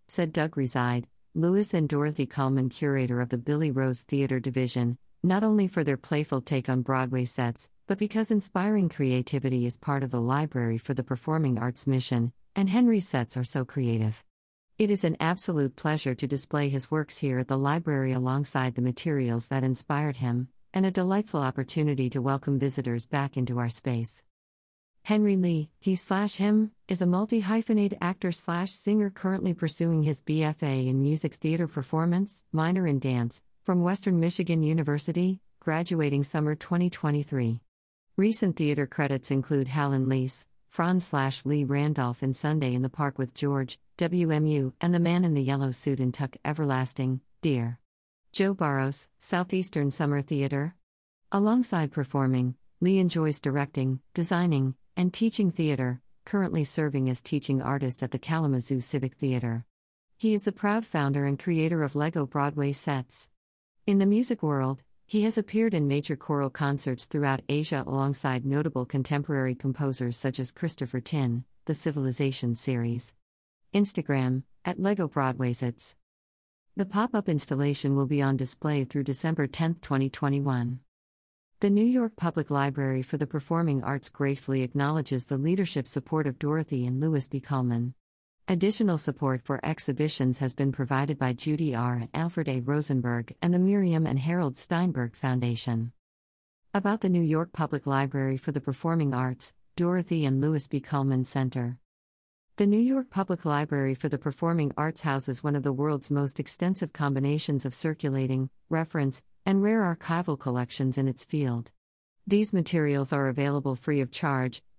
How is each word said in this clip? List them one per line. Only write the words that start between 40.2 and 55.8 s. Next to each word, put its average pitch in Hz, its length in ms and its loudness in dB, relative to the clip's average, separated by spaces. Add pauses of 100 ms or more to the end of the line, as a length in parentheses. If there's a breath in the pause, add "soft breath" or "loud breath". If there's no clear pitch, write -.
Franz 175 360 2
slash 135 400 -2
Lee 147 200 2
Randolph 139 580 0
in 135 100 0
Sunday 143 400 0
in 123 80 0
the 131 80 0
Park 143 300 -4
with 127 160 -4
George, 139 420 -2 (200)
W 170 340 2
M 151 160 2
U, 139 340 0
and 175 140 2
The 170 40 2
Man 175 260 2
in 160 100 2
the 139 80 2
Yellow 139 260 0
Suit 131 300 -2
and 127 120 2
Tuck 135 320 -6
Everlasting, 131 800 -2 (200)
Dear 120 360 0 (540)
Joe 196 220 2
Barros, 139 560 -2 (100)
Southeastern 180 720 0
Summer 143 300 0
Theater. 139 540 -2 (560)
Alongside 202 600 2
performing, 131 640 0 (240)
Lee 190 200 4
enjoys 160 420 2
directing, 135 580 0 (160)
designing, 170 600 2 (200)
and 180 180 2
teaching 214 380 2
theater, 131 500 0 (240)